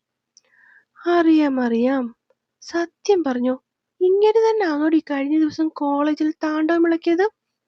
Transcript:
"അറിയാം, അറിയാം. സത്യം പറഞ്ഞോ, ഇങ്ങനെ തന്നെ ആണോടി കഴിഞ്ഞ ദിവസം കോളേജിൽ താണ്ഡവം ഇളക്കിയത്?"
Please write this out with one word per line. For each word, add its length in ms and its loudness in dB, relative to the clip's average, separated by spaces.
"അറിയാം, 560 2
അറിയാം. 420 0
സത്യം 600 -2
പറഞ്ഞോ, 320 -2
ഇങ്ങനെ 380 2
തന്നെ 260 0
ആണോടി 340 0
കഴിഞ്ഞ 400 -4
ദിവസം 300 -2
കോളേജിൽ 600 -2
താണ്ഡവം 540 0
ഇളക്കിയത്?" 400 0